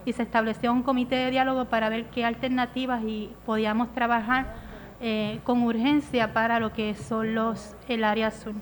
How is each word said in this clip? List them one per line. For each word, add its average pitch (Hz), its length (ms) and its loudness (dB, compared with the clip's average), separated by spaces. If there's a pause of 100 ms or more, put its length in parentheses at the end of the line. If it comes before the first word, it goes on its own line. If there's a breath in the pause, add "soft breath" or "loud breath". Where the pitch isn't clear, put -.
y 233 100 -2
se 233 100 -2
estableció 220 480 2
un 247 100 2
comité 247 320 0
de 254 160 0
diálogo 262 360 2
para 220 240 2
ver 233 160 -4
qué 233 180 -4
alternativas 247 800 0
y 214 260 -4 (160)
podíamos 220 480 0
trabajar, 240 600 0 (440 loud breath)
eh, 214 440 -2
con 247 180 4
urgencia 233 720 2
para 233 260 2
lo 220 140 0
que 214 240 -2
son 220 400 -2
los, 226 400 -2 (100)
el 226 160 0
área 214 300 2
sur. 214 300 -10